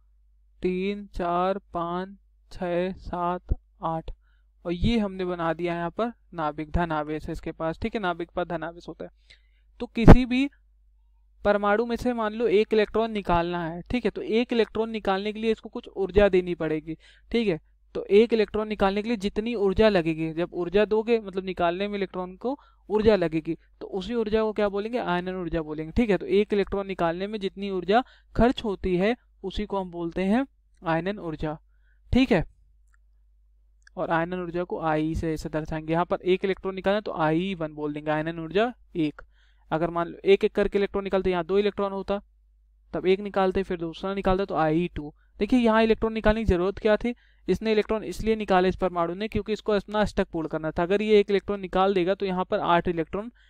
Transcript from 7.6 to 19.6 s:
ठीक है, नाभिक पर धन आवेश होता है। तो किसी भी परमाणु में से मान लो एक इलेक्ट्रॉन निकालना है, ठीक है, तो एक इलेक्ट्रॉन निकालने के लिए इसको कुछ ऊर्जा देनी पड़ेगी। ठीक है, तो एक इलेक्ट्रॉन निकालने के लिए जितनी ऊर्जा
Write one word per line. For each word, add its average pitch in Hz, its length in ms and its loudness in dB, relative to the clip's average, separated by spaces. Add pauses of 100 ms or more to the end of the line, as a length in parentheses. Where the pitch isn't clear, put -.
ठीक 226 140 -6
है, 233 60 -2
नाभिक 175 300 -4
पर 180 140 -4
धन 170 200 -6
आवेश 170 240 -12
होता 170 160 -12
है। 170 60 -16 (680)
तो 240 80 -8
किसी 240 380 10
भी 254 220 -2 (920)
परमाणु 208 460 2
में 233 100 -2
से 247 180 -2
मान 214 200 -2
लो 226 140 0
एक 208 260 4
इलेक्ट्रॉन 220 380 0
निकालना 175 520 0
है, 165 180 -8
ठीक 247 220 -4
है, 202 60 2
तो - 120 -10
एक 220 300 0
इलेक्ट्रॉन 220 380 0
निकालने 202 420 -2
के 214 80 -10
लिए 220 120 0
इसको 220 160 -6
कुछ - 200 -12
ऊर्जा 190 400 4
देनी 180 260 2
पड़ेगी। 156 420 -4 (360)
ठीक 233 160 2
है, 160 100 0 (360)
तो - 180 -6
एक 220 200 8
इलेक्ट्रॉन 214 360 0
निकालने 202 340 0
के 214 60 -6
लिए 240 100 0
जितनी 214 380 -4
ऊर्जा 202 320 4